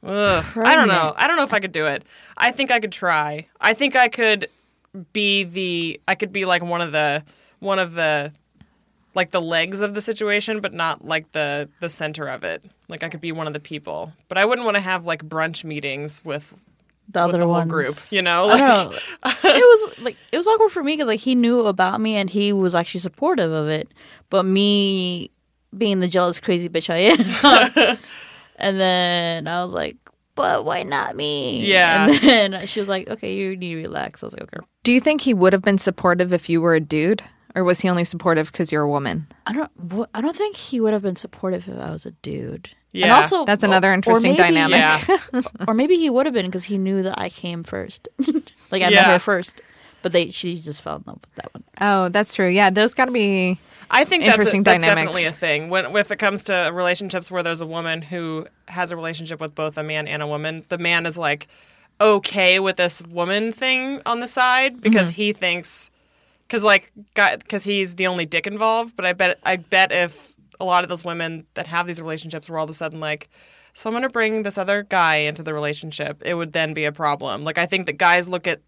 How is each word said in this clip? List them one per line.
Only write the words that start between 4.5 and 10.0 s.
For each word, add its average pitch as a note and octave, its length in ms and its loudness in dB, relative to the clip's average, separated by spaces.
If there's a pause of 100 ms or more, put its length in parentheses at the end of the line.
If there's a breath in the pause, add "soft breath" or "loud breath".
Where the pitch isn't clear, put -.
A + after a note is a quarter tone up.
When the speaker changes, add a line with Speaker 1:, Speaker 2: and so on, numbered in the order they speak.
Speaker 1:
be G3+ 300 0
the, F3 640 -6
I F#3+ 80 0
could F#3+ 180 -8
be, F#3+ 120 -4
like, F3+ 180 2
one F3 200 -4
of D#3+ 100 -6
the, D3+ 320 -2 (340 soft breath)
one G3 220 -2
of E3+ 140 -4
the, D3+ 380 -2 (840)
like, F#3 160 -2
the F#3 80 0
legs E3+ 400 -2
of G3+ 140 -2
the G#3 60 -6